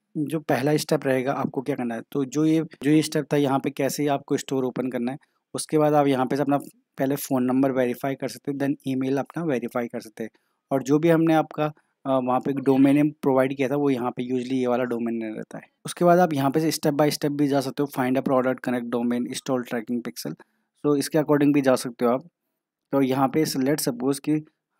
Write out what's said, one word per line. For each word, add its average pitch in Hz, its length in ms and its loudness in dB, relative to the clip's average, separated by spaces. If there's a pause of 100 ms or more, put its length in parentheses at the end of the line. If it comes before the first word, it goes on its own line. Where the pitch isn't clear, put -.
(160)
जो 151 240 -4
पहला 147 360 0
स्टेप 147 280 0
रहेगा 131 280 0
आपको - 300 -4
क्या 135 140 -4
करना 120 180 -4
है, 117 160 -10
तो 139 140 -2
जो 139 200 -2
ये, 156 200 2 (180)
जो 143 80 2
ये 156 120 6
स्टेप 151 300 -4
था 151 40 4
यहाँ 139 220 2
पे 143 120 -4
कैसे 139 360 -2
आपको 143 300 -2
स्टोर 135 280 -2
ओपन 127 260 -2
करना 123 220 -4
है, 147 60 -12 (360)
उसके 151 240 -2
बाद 151 160 4
आप 147 120 6
यहाँ 131 200 2
पे 135 100 -2
से 143 60 0
अपना 139 160 0 (400)
पहले 139 180 0
फ़ोन 131 280 -2
नंबर 131 280 2
वेरीफाई 127 420 -2
कर 135 140 -8
सकते - 240 -10
हो, 139 60 -6
then 139 160 0 (120)
ईमेल 131 320 -2
अपना 160 260 -6
वेरीफाई 120 440 -4
कर 117 120 -10
सकते 110 240 -12
हैं। 107 60 -12 (400)
और 135 120 0
जो 139 160 4
भी 160 100 2
हमने 160 260 4
आपका, 151 380 -2 (340)
अ, 135 120 2
वहाँ 127 220 0
पे 139 120 -4
डोमेन 135 420 4
नेम 147 160 4
प्रोवाइड 135 460 0
किया 135 120 0
था 143 80 -2
वो 143 140 0
यहाँ 123 200 -2
पे 123 140 -6
usually 123 280 -4
ये 127 140 0
वाला 123 180 0
डोमेन 117 300 -4
नेम 113 200 -8
रहता 113 240 -14
है। - 60 -18 (200)
उसके - 200 -2
बाद 175 140 8
आप 175 160 4
यहाँ 139 160 2
पे 147 100 2
से 160 120 0
step 147 280 0
by 151 100 4
step 147 200 -2
भी 143 180 0
जा 139 120 2
सकते 135 220 -4
हो, 139 60 -4 (100)
find 131 240 0
a - 60 -2
product, 127 400 0
connect 123 280 -4
domain, 120 360 -2
install 127 360 -4
tracking 120 400 -6
pixel, - 260 -10 (480)
तो 147 140 2
इसके 139 220 0
according 147 360 4
भी 147 60 4
जा 131 140 4
सकते 123 300 -4
हो 120 60 4
आप। 135 140 -2 (680)
तो 139 100 4
यहाँ 131 260 2
पे 156 160 0
let's 147 440 -2
suppose 135 300 -2
कि 151 260 -4 (360)